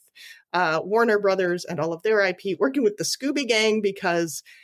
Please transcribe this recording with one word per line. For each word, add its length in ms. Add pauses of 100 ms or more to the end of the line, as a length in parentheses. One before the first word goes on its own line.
(540)
uh, 280
Warner 360
Brothers 480
and 120
all 140
of 100
their 200
I 100
P, 260
working 240
with 140
the 80
Scooby 420
Gang 360
because, 600 (220)